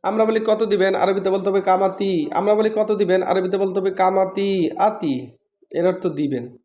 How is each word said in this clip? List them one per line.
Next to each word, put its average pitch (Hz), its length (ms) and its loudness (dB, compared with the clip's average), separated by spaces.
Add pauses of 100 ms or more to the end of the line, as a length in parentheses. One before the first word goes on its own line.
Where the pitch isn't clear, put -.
আমরা 214 220 0
বলি 220 140 0
কত 220 240 0
দিবেন, 190 320 2
আরবিতে 190 340 0
বলতে 190 200 0
হবে 196 120 0
কামাতি। 190 500 0 (220)
আমরা 202 220 2
বলি 220 200 2
কত 214 160 0
দিবেন, 185 320 2
আরবিতে 185 340 0
বলতে 190 220 -2
হবে 185 120 -2
কামাতি 190 580 0 (280)
আতি, 180 380 0 (560)
এর 170 160 -2
অর্থ 185 200 -2
দিবেন। 139 380 -4 (200)